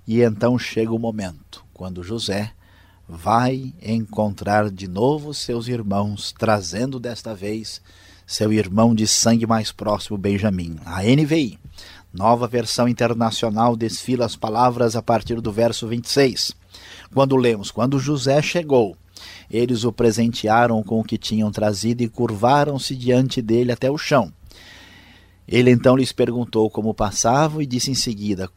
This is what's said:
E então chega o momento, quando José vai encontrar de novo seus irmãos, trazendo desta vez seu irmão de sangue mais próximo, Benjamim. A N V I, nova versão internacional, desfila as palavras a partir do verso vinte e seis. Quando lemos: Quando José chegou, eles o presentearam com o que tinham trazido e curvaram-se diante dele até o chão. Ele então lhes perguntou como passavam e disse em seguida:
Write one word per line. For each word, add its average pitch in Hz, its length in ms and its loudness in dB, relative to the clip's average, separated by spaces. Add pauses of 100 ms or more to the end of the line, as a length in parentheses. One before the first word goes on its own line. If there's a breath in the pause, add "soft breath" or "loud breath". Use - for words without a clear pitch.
E 113 140 2
então 117 360 2
chega 113 360 -2
o 113 80 -2
momento, 107 720 -10
quando 90 320 -12
José 107 480 -6 (560 soft breath)
vai 123 640 -2 (100)
encontrar 107 880 -2
de 95 160 -10
novo 143 480 -2
seus 117 320 -6
irmãos, 104 720 -4
trazendo 110 640 -2
desta 113 340 -10
vez 104 480 -8 (420 soft breath)
seu 107 280 0
irmão 107 420 4
de 107 120 2
sangue - 420 2
mais 113 240 0
próximo, 104 440 -4
Benjamim. 95 680 -2
A 90 200 -6
N 135 220 4
V 160 100 2
I, 131 220 -2 (540 loud breath)
nova 117 340 2
versão 120 400 0
internacional, 117 880 0
desfila 117 520 -2
as 117 100 -8
palavras 120 580 0
a 113 80 -4
partir 117 380 -2
do 113 100 -4
verso 123 380 0
vinte 120 160 -6
e - 60 -10
seis. - 420 0 (600 loud breath)
Quando 135 220 2
lemos: 117 380 2
Quando 131 260 0
José 135 420 0
chegou, 139 560 0 (540 loud breath)
eles 117 340 0
o 117 80 2
presentearam 117 920 2
com 113 180 -2
o 110 40 -2
que 113 120 -6
tinham 107 340 -2
trazido 107 520 -2
e 113 60 -2
curvaram-se 131 880 0
diante 127 440 2
dele 120 320 2
até 131 180 -2
o 151 60 -2
chão. 127 360 0 (1120 loud breath)
Ele 123 240 6
então 123 240 6
lhes 131 160 2
perguntou 117 600 0
como 107 240 -2
passavam 139 640 0
e 143 60 -2
disse 127 240 -4
em 131 40 -2
seguida: 101 640 -4